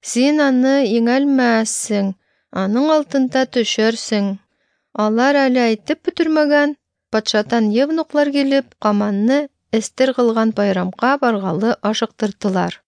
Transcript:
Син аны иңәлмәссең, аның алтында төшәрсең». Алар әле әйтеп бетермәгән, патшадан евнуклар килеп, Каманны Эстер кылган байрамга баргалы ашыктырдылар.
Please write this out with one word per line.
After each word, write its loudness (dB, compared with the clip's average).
Син 0
аны 2
иңәлмәссең, 0
аның 0
алтында 0
төшәрсең». -2
Алар 2
әле 2
әйтеп -4
бетермәгән, 0
патшадан 0
евнуклар 0
килеп, 0
Каманны 0
Эстер -2
кылган 0
байрамга 0
баргалы 0
ашыктырдылар. -4